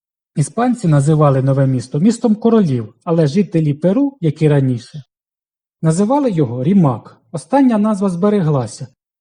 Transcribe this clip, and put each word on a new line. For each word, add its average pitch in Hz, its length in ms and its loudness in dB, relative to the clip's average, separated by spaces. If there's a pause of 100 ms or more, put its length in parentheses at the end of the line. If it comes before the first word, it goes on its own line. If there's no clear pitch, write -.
(360)
Іспанці 226 520 -2
називали 147 540 2
нове 135 260 0
місто 131 320 -4
містом 220 360 0
королів, 185 580 0 (100)
але 165 240 0
жителі 156 460 0
Перу, 208 480 -2
як 156 200 -2
і 156 60 2
раніше, 135 560 -2 (800)
називали 208 500 0
його 127 320 -2
Рімак. 156 580 0 (100)
Остання 247 460 0
назва 208 320 -2
збереглася, 170 800 -2 (340)